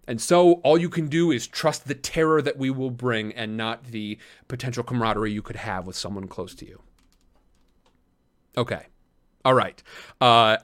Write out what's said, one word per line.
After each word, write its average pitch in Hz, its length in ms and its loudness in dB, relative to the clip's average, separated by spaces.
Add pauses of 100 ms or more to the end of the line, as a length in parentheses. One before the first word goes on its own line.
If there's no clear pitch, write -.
And 117 120 -6
so 175 340 6 (100)
all 151 120 6
you 170 120 2
can 160 180 -4
do 165 240 0
is 120 160 -2
trust - 400 -4
the 139 80 -6
terror 156 480 0
that 139 160 -4
we 131 120 -2
will 131 200 -4
bring 117 420 -4
and 110 240 -8
not 113 280 -6
the 107 340 -10 (300)
potential 123 340 -6
camaraderie 110 500 -2
you 104 100 -6
could 107 140 -12
have 92 300 -8
with 92 100 -14
someone 98 300 -10
close 90 300 -12
to - 100 -18
you. - 160 -20 (1700)
Okay. 113 300 -6 (580)
All 131 100 6
right. 101 280 0 (380)
Uh, 117 440 6